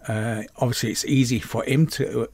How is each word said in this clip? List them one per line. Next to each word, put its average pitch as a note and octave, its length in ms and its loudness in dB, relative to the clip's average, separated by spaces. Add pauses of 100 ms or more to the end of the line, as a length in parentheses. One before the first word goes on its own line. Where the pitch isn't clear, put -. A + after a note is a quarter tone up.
uh, A2 360 -4 (120)
obviously A#2+ 360 0
it's - 120 -4
easy B2 360 4
for - 260 -4
him D3 220 4
to, A#2+ 460 -4